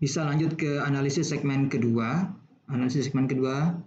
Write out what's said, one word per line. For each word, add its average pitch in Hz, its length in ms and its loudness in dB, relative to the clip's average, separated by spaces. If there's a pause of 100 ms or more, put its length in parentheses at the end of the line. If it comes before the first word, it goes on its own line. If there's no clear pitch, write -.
Bisa 151 240 0
lanjut 156 320 0
ke 143 240 -2
analisis 139 480 0
segmen 139 400 0
kedua. 120 720 0 (320)
Analisis 127 400 0
segmen 131 160 2
kedua, 135 480 0 (100)